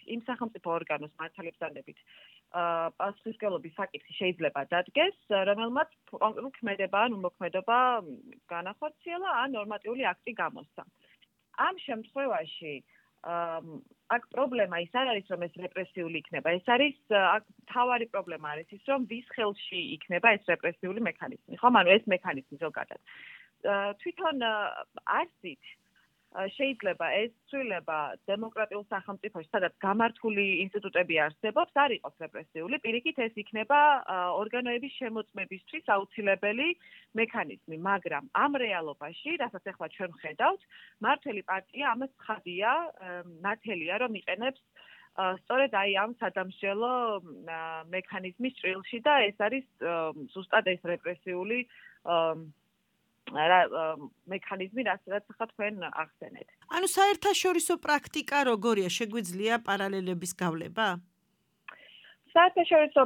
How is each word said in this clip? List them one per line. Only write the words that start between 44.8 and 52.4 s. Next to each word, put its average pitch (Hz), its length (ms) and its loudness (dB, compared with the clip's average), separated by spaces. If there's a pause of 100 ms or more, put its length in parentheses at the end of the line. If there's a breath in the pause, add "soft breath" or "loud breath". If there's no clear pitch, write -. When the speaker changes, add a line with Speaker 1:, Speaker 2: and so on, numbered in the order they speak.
Speaker 1:
ე, - 120 -2 (120)
სწორედ 262 380 2
აი 202 260 2
ამ 220 160 0
სადამსჯელო, 202 800 -2 (160)
ე, 165 480 -10 (300)
მექანიზმის 185 680 -6
ჭრილში 190 440 -6
და 294 200 4
ეს 202 180 2
არის, 233 300 -2 (120)
ე, 165 140 -2 (360)
ზუსტად 190 380 2
ეს 180 140 0
რეპრესიული, 180 800 -4 (440 loud breath)
ე, 175 140 2 (1120)